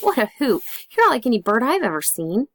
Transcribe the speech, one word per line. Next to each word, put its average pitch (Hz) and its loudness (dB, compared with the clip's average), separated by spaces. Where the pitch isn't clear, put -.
What 403 0
a 214 0
hoot! 247 0
You're 453 2
not 415 6
like 262 -2
any 233 2
bird 208 0
I've 320 0
ever 160 -2
seen. 170 -2